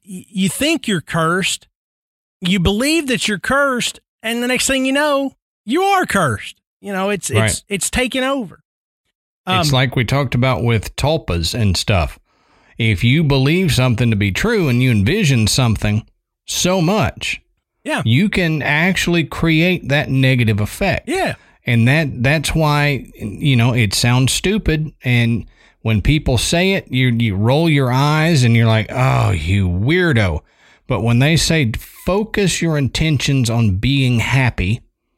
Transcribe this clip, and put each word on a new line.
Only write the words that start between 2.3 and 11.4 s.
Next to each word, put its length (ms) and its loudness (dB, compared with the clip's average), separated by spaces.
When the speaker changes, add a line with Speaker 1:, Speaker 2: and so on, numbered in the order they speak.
Speaker 1:
you 180 0
believe 460 0
that 200 -2
you're 120 -4
cursed, 600 -2
and 200 -6
the 60 -4
next 180 -2
thing 180 0
you 80 -2
know, 400 -2
you 180 -2
are 220 2
cursed. 560 -4
You 100 -10
know, 160 -4
it's, 220 -6
Speaker 2:
Right. 200 0
Speaker 1:
it's, 180 -8
it's 220 -4
taken 320 -2
over. 380 -6
Speaker 2:
It's 240 0
Speaker 1:
Um, 40 2
Speaker 2:
like 220 2
we 80 2
talked 300 -2
about 280 0
with 340 0
tulpas 640 -2